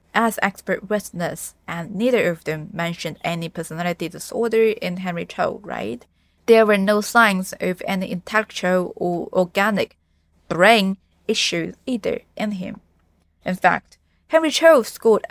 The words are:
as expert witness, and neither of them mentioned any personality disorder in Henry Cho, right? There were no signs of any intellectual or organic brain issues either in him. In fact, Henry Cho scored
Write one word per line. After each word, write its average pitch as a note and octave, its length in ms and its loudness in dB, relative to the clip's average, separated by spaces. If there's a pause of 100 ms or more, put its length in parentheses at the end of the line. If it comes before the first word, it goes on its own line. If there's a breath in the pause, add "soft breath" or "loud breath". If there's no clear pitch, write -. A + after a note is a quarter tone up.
(120)
as A3 300 0
expert G3 480 -4
witness, F3 640 -6 (140)
and E3+ 260 -10
neither A3+ 340 2
of E3 140 -4
them D#3 300 -8
mentioned E3+ 500 -6
any E3+ 260 -4
personality E3+ 600 -6
disorder A3 600 0 (120)
in F3+ 140 -4
Henry F3 300 -6
Cho, - 360 -4
right? A3+ 420 -8 (420)
There A3+ 200 6
were G#3 100 4
no G#3 240 2
signs G#3 600 2
of F3+ 260 -4
any F#3+ 240 -4
intellectual F#3 880 -2
or F3 360 -4
organic G3 640 0 (520)
brain F#3+ 500 4 (280)
issues F3 480 -2 (120)
either A3+ 340 -4 (160)
in G#3+ 160 -4
him. F#3 280 -10 (640)
In F#3 80 -2
fact, - 420 0 (320)
Henry D#4+ 220 4
Cho D#4 320 6
scored - 480 2